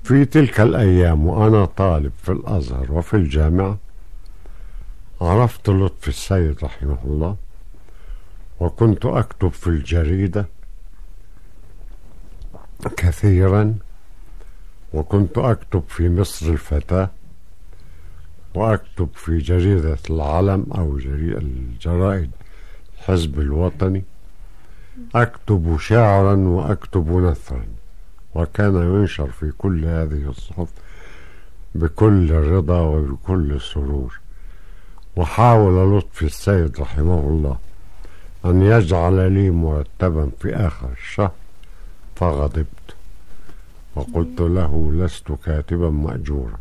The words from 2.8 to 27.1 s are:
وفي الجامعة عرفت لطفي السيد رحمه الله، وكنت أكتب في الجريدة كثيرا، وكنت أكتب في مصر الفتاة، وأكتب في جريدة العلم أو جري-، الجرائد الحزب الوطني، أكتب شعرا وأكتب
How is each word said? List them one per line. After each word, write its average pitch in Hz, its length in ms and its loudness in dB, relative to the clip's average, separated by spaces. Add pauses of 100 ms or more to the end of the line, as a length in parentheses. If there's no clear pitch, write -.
وفي 85 220 -2
الجامعة 87 640 2 (1400)
عرفت 107 480 2
لطفي 95 400 2
السيد 78 560 0
رحمه 69 400 -4
الله، 78 320 -2 (1200)
وكنت 110 460 2
أكتب - 420 0
في - 180 -4
الجريدة 85 800 0 (2500)
كثيرا، 95 760 4 (1200)
وكنت 92 460 2
أكتب 104 500 0
في 85 200 0
مصر 87 420 0
الفتاة، 82 600 0 (1400)
وأكتب 95 600 0
في 82 240 -2
جريدة 85 600 2 (120)
العلم 82 640 2
أو 76 240 0
جري-، 67 400 -2
الجرائد 80 920 -2 (680)
الحزب 80 420 0
الوطني، 87 640 0 (1080)
أكتب 95 640 2
شعرا 101 580 6
وأكتب 90 760 2